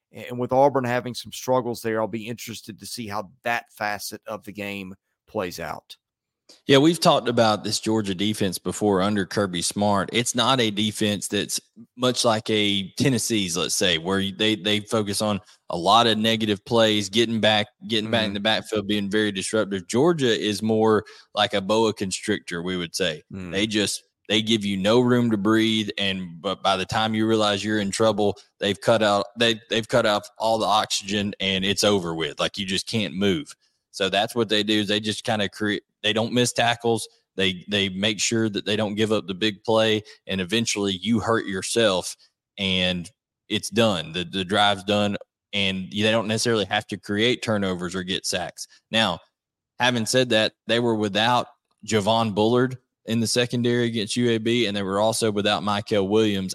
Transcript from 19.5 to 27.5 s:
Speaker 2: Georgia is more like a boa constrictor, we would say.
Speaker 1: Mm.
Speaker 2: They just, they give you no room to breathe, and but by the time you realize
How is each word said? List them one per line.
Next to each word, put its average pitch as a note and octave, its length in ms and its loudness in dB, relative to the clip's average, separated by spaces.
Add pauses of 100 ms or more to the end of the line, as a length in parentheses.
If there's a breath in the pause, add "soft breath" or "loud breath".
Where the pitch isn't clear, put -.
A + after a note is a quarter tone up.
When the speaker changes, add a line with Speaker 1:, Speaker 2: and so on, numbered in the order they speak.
Speaker 2:
Georgia C3 520 2
is G2+ 220 -2
more A2 420 4 (300 loud breath)
like G#2 180 0
a G2+ 80 0
boa G#2+ 320 2
constrictor, F#2 720 -4
we F#2 140 -4
would F2 180 -6
say. E2 380 -4
Speaker 1:
Mm. F#2 180 -12
Speaker 2:
They G2+ 160 -2
just, G#2 380 -2 (240)
they G#2+ 120 2
give A2 240 0
you G2+ 120 -2
no G#2+ 240 4
room A#2+ 320 4
to A2 40 0
breathe, A2 640 2
and F#2 420 -4
but F#2+ 220 -4
by F#2+ 140 2
the F#2+ 100 -4
time A2 260 -2
you A2 140 0
realize G#2 380 2